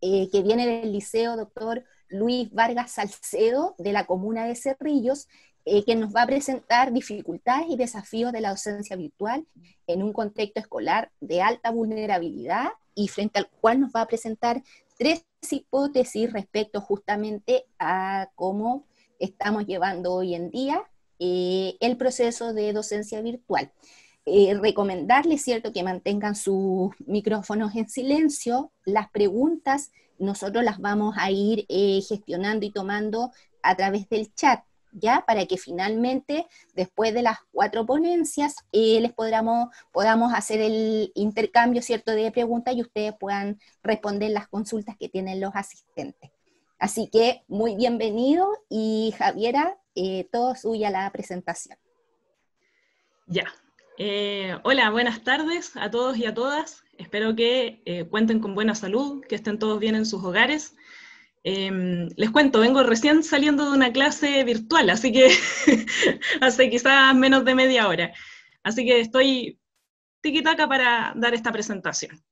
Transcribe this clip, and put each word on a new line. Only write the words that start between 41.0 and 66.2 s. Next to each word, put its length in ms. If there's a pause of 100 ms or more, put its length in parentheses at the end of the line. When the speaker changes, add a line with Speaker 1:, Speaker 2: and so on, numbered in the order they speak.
Speaker 1:
intercambio, 680
¿cierto?, 300
de 200
preguntas 440
y 60
ustedes 380
puedan 400 (220)
responder 480
las 180
consultas 500
que 120
tienen 300
los 160
asistentes. 720 (480)
Así 340
que, 360
muy 280
bienvenido 720 (220)
y 480
Javiera, 600 (160)
eh, 360
todo 220
suya 380
la 200
presentación. 680 (1500)
Speaker 2:
Ya. 260 (500)
Eh, 600
hola, 280
buenas 340
tardes 500
a 160
todos 240
y 100
a 80
todas. 520 (120)
Espero 380
que, 480
eh, 220
cuenten 340
con 160
buena 180
salud, 540
que 80
estén 240
todos 180
bien 160
en 120
sus 180
hogares. 500 (680)
Em, 720
les 140
cuento, 320
vengo 220
recién 400
saliendo 460
de 60
una 160
clase 540
virtual, 440
así 220
que 160
<laughs> 920 (180)